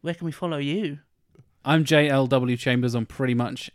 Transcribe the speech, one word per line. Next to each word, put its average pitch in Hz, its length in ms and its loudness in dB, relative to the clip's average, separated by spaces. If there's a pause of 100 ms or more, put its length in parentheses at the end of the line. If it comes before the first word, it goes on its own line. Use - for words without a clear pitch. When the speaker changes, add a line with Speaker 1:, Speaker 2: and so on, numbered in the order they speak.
Speaker 1:
where 165 140 -6
can 170 120 -10
we 156 60 -4
follow 165 260 -6
you? 147 420 -4 (640)
Speaker 2:
I'm 156 180 4
J 147 260 4
L 135 200 2
W 123 280 2
Chambers 123 380 0
on 117 100 0
pretty 127 300 -2
much 120 400 -4